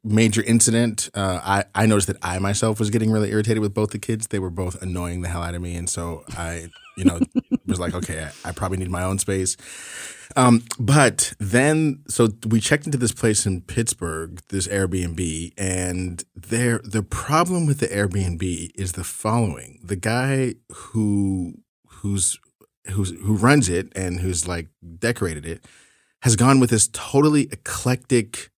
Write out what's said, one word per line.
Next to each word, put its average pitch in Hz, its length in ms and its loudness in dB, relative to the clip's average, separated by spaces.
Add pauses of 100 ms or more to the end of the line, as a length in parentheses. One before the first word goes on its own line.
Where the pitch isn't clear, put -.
major 107 380 4
incident. 117 720 2
Uh, 95 280 -2
I, 98 220 0 (100)
I 104 120 4
noticed 104 220 4
that - 120 -4
I 90 180 -4
myself 104 400 0
was 107 120 0
getting 110 200 2
really 107 200 2
irritated 107 320 0
with 101 100 -2
both 107 200 -2
the 107 60 -8
kids. 110 280 -4
They 104 120 -4
were 92 120 -4
both 92 320 -6
annoying 90 400 -6
the 85 60 -4
hell 87 140 -6
out 85 120 -6
of 87 80 -6
me. 87 120 -8
And 85 140 -6
so 85 340 -6 (140)
I, 85 320 -8 (300)
you 92 60 -4
know, - 140 2 (260)
<laughs> - 220 -6
was 90 140 -2
like, 85 140 -2
"Okay, 80 340 -6 (160)
I, - 40 -6
I 92 40 -6
probably 92 260 -4
need 90 120 -6
my 90 120 -4
own 95 160 -2
space." 95 380 -2 (800)
Um, 120 260 6 (160)
but 131 600 4
then, 143 680 2
so 117 200 4 (180)
we 110 140 4
checked 147 260 0
into 139 120 -2
this 120 140 0
place 107 340 0
in 92 160 -2
Pittsburgh, 85 760 -4 (100)
this 95 180 -2
Airbnb, 85 880 -2
and 90 680 -4 (120)
there, 117 500 -2
the 104 180 -2
problem 170 640 0
with 143 140 0
the - 80 0
Airbnb 90 840 -2
is 95 180 -6
the 92 120 -6
following. 98 800 -4
The 92 140 -6
guy 127 580 0 (160)
who, 98 840 -2 (340)
who's, - 500 -4 (520)
who's, 95 200 -2
who 98 260 -2
runs 117 340 6
it 90 260 -2
and 90 240 -4
who's, 90 260 -2
like, 87 220 -6 (300)
decorated 85 480 -2
it 82 180 -10 (560)
has 113 160 6
gone 131 240 8
with 120 100 6
this 110 220 4
totally 147 580 2
eclectic - 1080 -2